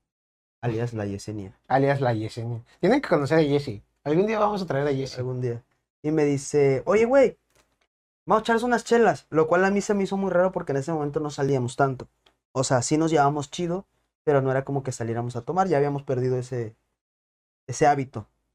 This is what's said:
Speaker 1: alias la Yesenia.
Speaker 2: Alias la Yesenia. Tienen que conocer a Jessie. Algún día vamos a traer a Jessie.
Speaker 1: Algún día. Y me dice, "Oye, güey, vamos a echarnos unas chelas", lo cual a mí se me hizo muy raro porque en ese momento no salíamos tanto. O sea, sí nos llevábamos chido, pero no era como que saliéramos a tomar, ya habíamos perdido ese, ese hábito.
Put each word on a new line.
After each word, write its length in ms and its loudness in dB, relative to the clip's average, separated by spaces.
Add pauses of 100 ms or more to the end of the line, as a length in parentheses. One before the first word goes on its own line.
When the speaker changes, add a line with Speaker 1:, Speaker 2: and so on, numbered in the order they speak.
(640)
Speaker 1:
alias 320 -4
la 100 -4
Yesenia. 500 -8 (140)
Speaker 2:
Alias 320 2
la 140 0
Yesenia. 480 -8 (180)
Tienen 220 2
que 80 -8
conocer 300 2
a 20 6
Jessie. 400 -2 (220)
Algún 220 2
día 120 0
vamos 240 0
a 40 -6
traer 220 -2
a 60 0
Jessie. 240 -6
Speaker 1:
Algún 240 -6
día. 200 -6 (400)
Y 100 -2
me 120 2
dice, 600 2
"Oye, 180 4
güey, 320 4 (920)
vamos 140 2
a 40 -6
echarnos 180 0
unas 220 0
chelas", 440 2
lo 200 2
cual 180 4
a 40 2
mí 120 0
se 100 -2
me 120 0
hizo 120 -4
muy 140 -2
raro 200 2
porque 220 -6
en 60 0
ese 140 -4
momento 280 -4
no 80 -4
salíamos 480 -2
tanto. 320 0 (440)
O 120 0
sea, 160 2
sí 160 0
nos 140 2
llevábamos 400 2
chido, 340 -6 (400)
pero 160 4
no 100 0
era 140 0
como 180 -4
que 100 -6
saliéramos 440 -6
a 60 -6
tomar, 260 0
ya 80 2
habíamos 280 0
perdido 340 -2
ese, 360 -8 (920)
ese 200 0
hábito. 400 0 (280)